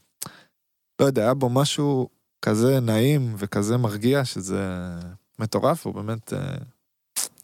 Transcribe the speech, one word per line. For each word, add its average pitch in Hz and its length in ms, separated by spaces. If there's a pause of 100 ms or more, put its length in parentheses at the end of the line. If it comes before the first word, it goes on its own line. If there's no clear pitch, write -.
(1000)
לא 135 40
יודע, 131 160
היה 117 120
בו 131 160
משהו 139 600 (320)
כזה 117 380
נעים 120 580
וכזה 101 400
מרגיע, 120 480
שזה 98 380 (760)
מטורף, 113 460
הוא 95 80
באמת, 107 400
אה, 92 220 (880)